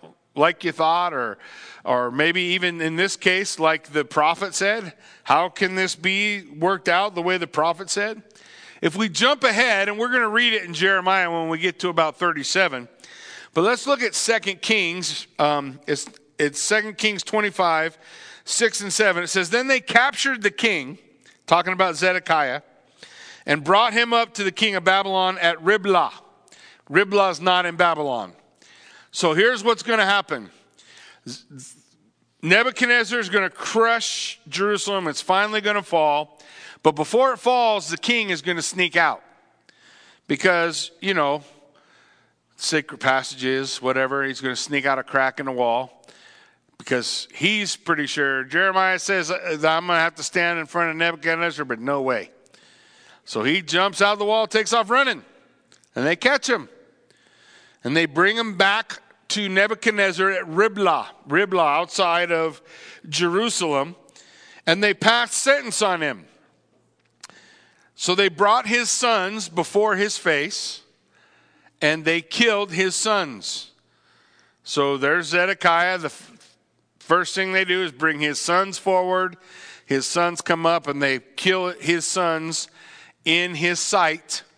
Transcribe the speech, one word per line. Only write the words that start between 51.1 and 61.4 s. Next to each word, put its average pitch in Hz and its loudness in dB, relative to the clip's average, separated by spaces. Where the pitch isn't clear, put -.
but 120 -6
no 139 -2
way. 123 -2
So - -6
he 156 0
jumps 175 0
out 202 2
the 208 -2
wall, 220 0
takes 214 -2
off 226 2
running. 247 0
And 127 0
they 170 2
catch 254 0
him. 208 -2
And 135 -2
they 165 4
bring 175 2
him 220 -6
back 202 0
to 208 -4
Nebuchadnezzar 196 0
at 180 -4
Riblah, 180 0
Riblah 180 2